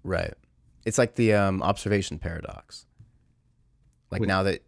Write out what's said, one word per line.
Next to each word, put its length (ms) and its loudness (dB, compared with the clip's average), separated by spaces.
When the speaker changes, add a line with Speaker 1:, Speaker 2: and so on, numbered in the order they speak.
Speaker 1:
Right. 300 -2
It's 140 -2
like 180 2
the, 180 4
um, 280 2
observation 560 0
paradox. 680 -12
Like 120 -4
Speaker 2:
Which 60 2
Speaker 1:
now 160 2
that 240 0